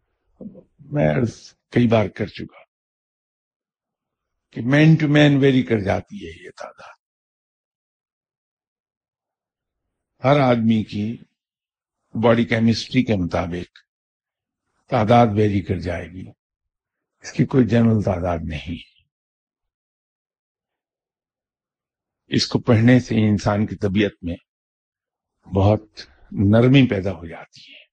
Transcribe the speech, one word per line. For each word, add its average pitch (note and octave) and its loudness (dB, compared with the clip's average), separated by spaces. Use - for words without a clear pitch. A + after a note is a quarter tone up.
میں D3 -2
عرض B2+ -4
کئی A#2+ 2
بار A2 0
کر G#2 -6
چکا - -18
کہ C3+ -10
مین D3+ 4
ٹو D3+ 0
مین D3 4
ویری C3 2
کر A2+ -2
جاتی F#2+ -6
ہے E2 -16
یہ - -20
تعداد۔ - -20
ہر D3 4
آدمی A2+ 2
کی G#2 -8
باڈی A#2 2
کیمسٹری A#2 0
کے A2 -2
مطابق F2 -6
تعداد A#2+ 2
ویری G2+ 0
کر F2+ -6
جائے E2+ -8
گی، F2+ -18
اس - -18
کی - 0
کوئی B2+ 2
جنرل A2+ 2
تعداد F2 -4
نہیں۔ E2 -10
اس B2+ 0
کو A#2 -2
پڑھنے A#2+ 4
سے A2+ -4
انسان G#2 0
کی G2 -8
طبیعت G2+ -2
میں E2+ -8
بہت G2+ 2
نرمی B2 6
پیدا G2 -4
ہو F2 -14
جاتی - -20
ہے۔ - -20